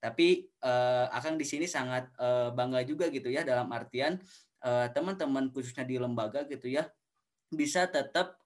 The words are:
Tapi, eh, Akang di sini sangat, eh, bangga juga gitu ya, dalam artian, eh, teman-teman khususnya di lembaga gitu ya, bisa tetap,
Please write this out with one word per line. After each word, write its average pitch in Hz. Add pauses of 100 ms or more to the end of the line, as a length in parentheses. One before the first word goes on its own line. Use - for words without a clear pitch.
Tapi, 170
eh, 123
Akang 156
di 151
sini 151
sangat, 127
eh, 123
bangga 127
juga 151
gitu 123
ya, 147
dalam 123
artian, 127 (480)
eh, 123
teman-teman 143
khususnya 127
di 127
lembaga 123
gitu 127
ya, 160 (640)
bisa 180
tetap, 180